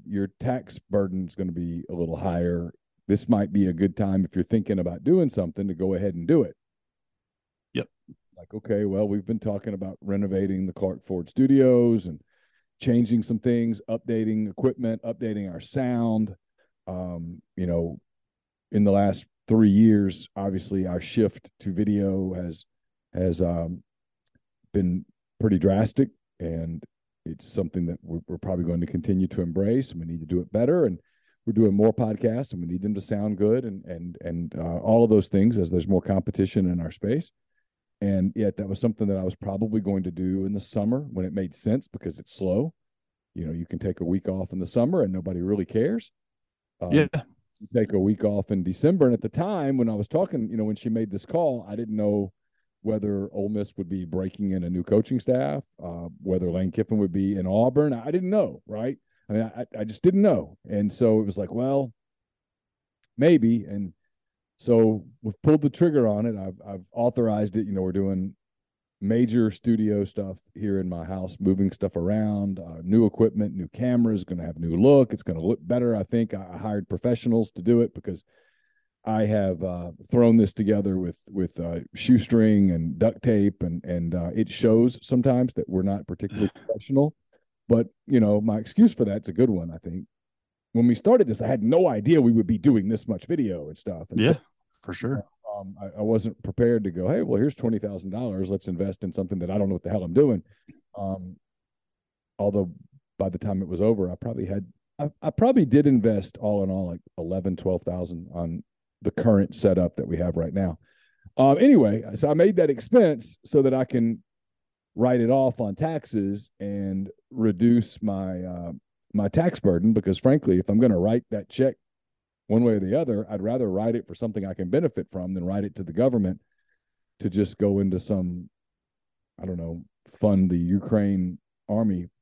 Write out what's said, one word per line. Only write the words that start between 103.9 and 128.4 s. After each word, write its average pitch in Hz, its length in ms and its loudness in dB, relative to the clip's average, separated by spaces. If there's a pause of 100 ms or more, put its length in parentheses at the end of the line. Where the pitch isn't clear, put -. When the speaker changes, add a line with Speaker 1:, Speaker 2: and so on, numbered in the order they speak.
Speaker 1:
I 92 40 -8
probably 117 320 -8
had, 98 200 -6 (320)
I, 147 120 -4 (100)
I - 100 -4
probably 233 340 4
did 139 220 6
invest 110 520 2
all 104 240 0
in 95 80 -2
all, 92 160 -4
like, 85 140 -8 (180)
eleven, 90 380 -4
twelve 92 260 -2
thousand 87 500 -8
on 85 300 -6 (400)
the - 80 -2
current 101 440 2
setup 90 420 2
that - 100 -6
we 82 120 -6
have 85 180 -2
right 82 160 -4
now. 90 260 -2 (580)
Um, 139 220 6
anyway, 160 460 6 (100)
so 147 160 0
I 151 40 2
made 175 220 4
that 160 140 4
expense 156 720 2
so 143 180 4
that 131 120 4
I 131 100 2
can 117 380 0 (720)
write 123 260 2
it 117 100 2
off 131 300 2
on 101 140 -2
taxes 110 760 -4 (100)
and 98 480 -6 (220)
reduce 110 720 2
my, 95 400 -4
uh, 87 300 -10 (420)
my 101 140 0
tax 170 300 0
burden, 98 360 4
because 95 240 0
frankly, 131 400 4
if 95 100 -2
I'm 101 100 4
gonna 113 200 4
write 110 320 2
that 104 180 -8
check - 280 0 (720)
one 113 140 4
way 113 120 4
or 104 60 0
the 98 200 0
other, 110 300 -2
I'd 101 100 -6
rather 113 300 -2
write 110 240 0
it 117 120 -4
for - 80 -14
something 110 300 -6
I 92 80 -8
can 90 160 -6
benefit 131 420 -2
from 92 220 -6
than 90 120 -6
write 98 200 -2
it 101 120 -10
to 95 60 -8
the 82 120 -10
government 110 460 2 (800)
to 98 100 -4
just 95 260 0
go 101 220 2
into 92 220 0
some, 90 500 -6 (920)